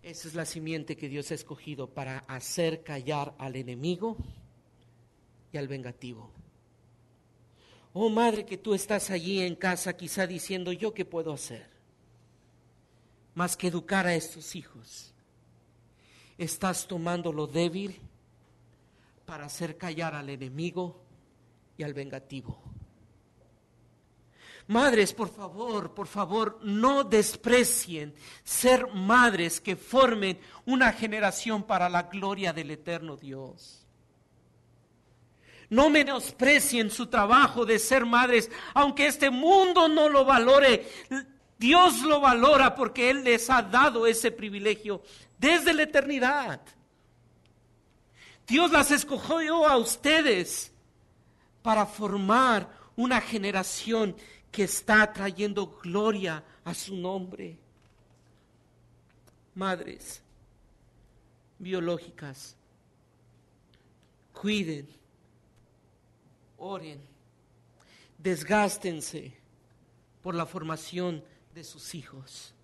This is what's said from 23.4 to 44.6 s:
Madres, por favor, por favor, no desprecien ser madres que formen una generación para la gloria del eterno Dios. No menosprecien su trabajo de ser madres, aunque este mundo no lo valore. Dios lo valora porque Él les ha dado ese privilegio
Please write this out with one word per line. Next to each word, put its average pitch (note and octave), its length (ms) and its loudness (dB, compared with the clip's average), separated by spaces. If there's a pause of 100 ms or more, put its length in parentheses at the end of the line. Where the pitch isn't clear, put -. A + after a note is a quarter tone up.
Madres, A#3 440 2
por G#3+ 160 -6
favor, G3+ 640 -10
por G3+ 120 -10
favor, G3+ 560 -4
no A#3 400 2
desprecien G#3 1120 0 (300)
ser B3+ 440 4
madres G3 720 2
que F#3+ 140 -4
formen A3 640 2 (280)
una B3+ 260 4
generación G#3+ 680 -2
para F3+ 260 0
la F3 140 0
gloria F#3+ 500 -6
del D#3 200 -10
eterno D#3 440 -10
Dios. C3+ 720 -18 (1800)
No C4 180 6
menosprecien C4+ 1040 2
su A#3 160 -6
trabajo A#3+ 580 4
de G#3+ 140 2
ser B3 260 2
madres, A#3+ 460 4 (240)
aunque C#4+ 320 4
este C#4 240 2
mundo F4 580 6
no D4+ 220 4
lo C4+ 160 6
valore. C4 600 6 (720)
Dios C#4 440 6
lo D4 180 4
valora C4 540 6
porque B3 340 0
Él C4+ 160 0
les A#3 240 2
ha B3+ 140 4
dado A#3 440 2
ese A3+ 240 2
privilegio G#3 720 -6 (360)